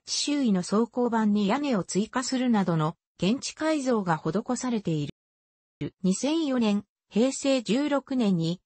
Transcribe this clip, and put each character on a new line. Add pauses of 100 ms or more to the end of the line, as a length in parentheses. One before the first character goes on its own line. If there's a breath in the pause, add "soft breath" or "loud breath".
チ
周
囲
の
装
甲
板
に
屋
根
を
追
加
す
る
な
ど
の (260)
現
地
改
造
が
施
さ
れ
て
い
る。
二
千
四
年、 (240)
平
成
十
六
年
に、